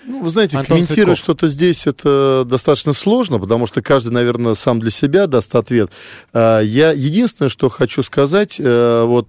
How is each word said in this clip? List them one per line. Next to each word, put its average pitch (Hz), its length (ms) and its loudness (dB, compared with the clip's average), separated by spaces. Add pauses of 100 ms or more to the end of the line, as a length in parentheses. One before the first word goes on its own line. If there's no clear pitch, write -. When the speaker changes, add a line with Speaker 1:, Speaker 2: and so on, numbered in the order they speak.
Speaker 1:
Ну, 269 160 -10
вы 170 100 -4
знаете, 170 280 0
Speaker 2:
Антон 147 200 2
Speaker 1:
комментировать 175 400 2
Speaker 2:
Цветков. - 180 -2
Speaker 1:
что-то 170 100 -2
здесь — 156 400 0
это 139 580 0
достаточно 131 480 0
сложно, 196 460 0
потому 113 280 0
что - 140 -4
каждый, 117 320 0
наверное, 120 420 0
сам 117 260 -2
для 113 100 -2
себя 160 380 0
даст 127 260 -2
ответ. 117 380 0 (420)
А, 113 240 4
я 117 320 2
единственное, 151 600 -2
что - 180 -2
хочу 131 340 -4
сказать, 160 560 -2
э, 120 460 2
вот, 120 240 0